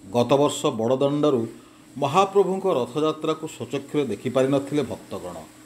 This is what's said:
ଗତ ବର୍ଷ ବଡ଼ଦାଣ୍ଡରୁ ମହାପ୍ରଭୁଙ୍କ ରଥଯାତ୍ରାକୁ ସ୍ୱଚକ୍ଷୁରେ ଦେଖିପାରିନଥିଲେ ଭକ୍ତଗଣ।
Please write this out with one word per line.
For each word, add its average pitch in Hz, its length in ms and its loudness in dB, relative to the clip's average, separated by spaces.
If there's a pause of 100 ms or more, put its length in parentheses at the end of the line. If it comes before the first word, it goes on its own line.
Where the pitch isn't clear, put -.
(140)
ଗତ 120 180 2
ବର୍ଷ 143 260 4 (220)
ବଡ଼ଦାଣ୍ଡରୁ 139 600 2 (540)
ମହାପ୍ରଭୁଙ୍କ 190 680 2 (140)
ରଥଯାତ୍ରାକୁ 151 680 -2
ସ୍ୱଚକ୍ଷୁରେ 139 580 -4
ଦେଖିପାରିନଥିଲେ 135 800 0
ଭକ୍ତଗଣ। 92 520 -10 (300)